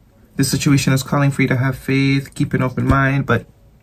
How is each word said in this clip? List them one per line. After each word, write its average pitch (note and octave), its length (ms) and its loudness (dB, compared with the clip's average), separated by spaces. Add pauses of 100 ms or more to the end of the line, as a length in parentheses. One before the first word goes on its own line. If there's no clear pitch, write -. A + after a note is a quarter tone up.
(360)
This C#3 140 0
situation C#3 420 2
is C3+ 100 0
calling C#3+ 280 0
for C#3 120 -2
you C3 60 0
to C3+ 80 0
have C3 200 0
faith, C#3 580 0
keep - 180 -2
an C3 100 0
open B2+ 240 -2
mind, C3+ 400 2
but A2+ 200 -2 (360)